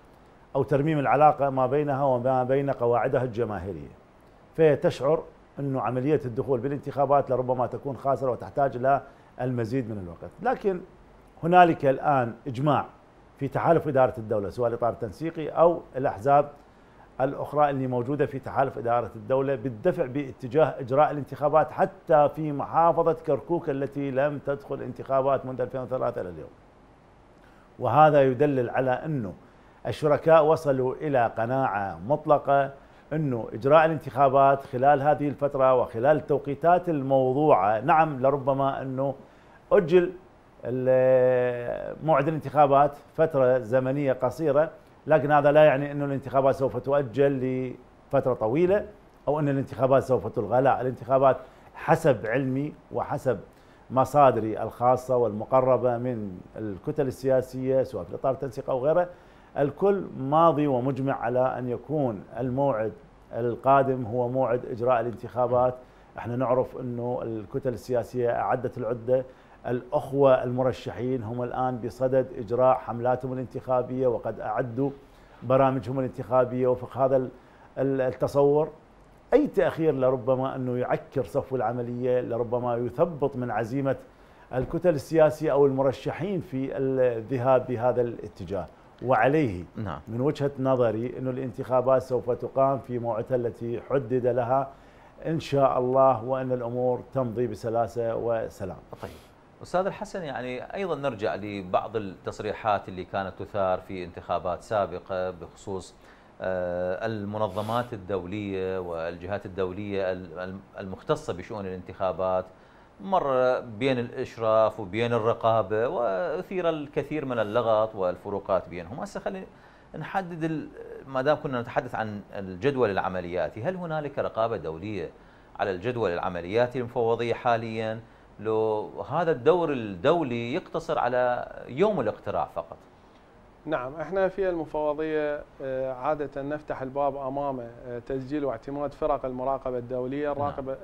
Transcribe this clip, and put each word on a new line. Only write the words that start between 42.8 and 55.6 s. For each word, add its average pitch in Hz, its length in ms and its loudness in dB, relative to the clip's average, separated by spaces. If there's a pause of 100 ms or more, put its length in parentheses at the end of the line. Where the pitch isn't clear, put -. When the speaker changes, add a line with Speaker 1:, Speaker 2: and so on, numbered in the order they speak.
Speaker 1:
فترة 131 440 4
زمنية 131 540 0
قصيرة، 143 560 0 (380)
لكن 156 240 4
هذا 147 200 6
لا 151 140 10
يعني 143 260 4
أنه 143 140 -2
الانتخابات 135 500 2
سوف 127 220 0
تؤجل 131 960 0 (360)
لفترة 135 240 2
طويلة 175 520 2 (420)
أو 147 120 0
أن 143 100 2
الانتخابات 131 540 4
سوف 117 240 0
تلغى، 113 340 2
لا، 123 200 4
الانتخابات 131 560 4 (380)
حسب 143 500 2
علمي 131 480 -2 (180)
وحسب 113 480 -2 (520)
مصادري 117 720 4
الخاصة 123 540 0
والمقربة 120 800 2